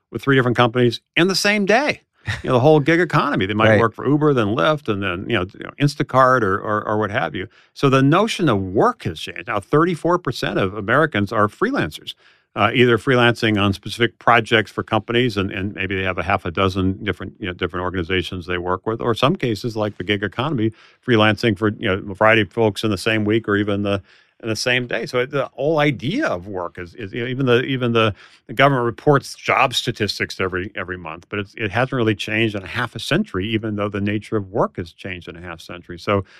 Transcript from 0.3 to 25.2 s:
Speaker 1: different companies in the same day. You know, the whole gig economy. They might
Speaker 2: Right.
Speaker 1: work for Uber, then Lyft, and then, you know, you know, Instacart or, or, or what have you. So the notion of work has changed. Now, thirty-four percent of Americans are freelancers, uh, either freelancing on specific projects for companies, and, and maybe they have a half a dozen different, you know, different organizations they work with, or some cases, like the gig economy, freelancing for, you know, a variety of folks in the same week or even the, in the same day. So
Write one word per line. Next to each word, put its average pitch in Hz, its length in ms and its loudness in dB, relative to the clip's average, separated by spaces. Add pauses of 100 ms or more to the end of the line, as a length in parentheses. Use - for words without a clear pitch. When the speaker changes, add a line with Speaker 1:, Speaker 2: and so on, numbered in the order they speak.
Speaker 1:
different 123 220 2
companies 120 420 2 (160)
in 175 140 4
the 185 60 0
same 208 300 0
day. 240 360 0 (420)
You - 60 -4
know, 131 60 2
the 120 40 6
whole 151 220 6
gig 160 180 2
economy. 143 460 0
They 104 80 -2
might 110 160 4
Speaker 2:
Right. 107 100 6
Speaker 1:
work 110 140 2
for 113 120 -8
Uber, 147 280 4
then 113 140 2
Lyft, 151 420 0
and 98 120 -2
then, 95 280 -4
you 117 80 0
know, 90 160 0
you - 100 -16
know, - 160 -14
Instacart 131 640 2
or, 101 180 0
or, 104 260 -2
or 107 120 0
what 107 120 0
have 139 240 -2
you. 92 140 -8 (260)
So 143 160 2
the 135 140 4
notion 175 460 4
of 104 100 4
work 110 440 0
has 82 180 -8
changed. 85 260 -14
Now, 107 140 -4
thirty-four 165 580 2
percent 175 400 -4
of 95 140 0
Americans 107 580 0
are 107 160 4
freelancers, 185 680 -4 (380)
uh, 107 200 2
either 120 240 4
freelancing 120 640 2
on 101 100 2
specific - 480 -4
projects 117 500 2
for 104 140 -6
companies, 117 540 0
and, 95 140 -2
and 98 220 -6
maybe 95 220 -4
they 95 80 -2
have 92 140 -4
a 90 60 -4
half 98 200 0
a 90 80 -6
dozen 95 500 0
different, 98 380 -6
you - 60 -10
know, 90 80 -6
different 90 320 -4
organizations 90 600 -4
they 90 120 -4
work 90 280 -4
with, 113 140 -4
or 117 160 -2
some 156 220 0
cases, 113 400 -4
like 104 200 -4
the - 60 -10
gig 98 180 -2
economy, 113 520 -2 (340)
freelancing 107 500 2
for, 107 120 0
you 117 180 -6
know, 98 240 -4
a - 20 -8
variety 110 280 4
of 101 100 -2
folks 110 320 0
in 110 80 2
the 95 60 0
same 110 260 -2
week 107 240 0
or 104 80 2
even 101 280 0
the, 101 200 0 (400)
in 113 60 -6
the 110 60 -2
same 123 300 0
day. 120 220 -4
So 123 180 -2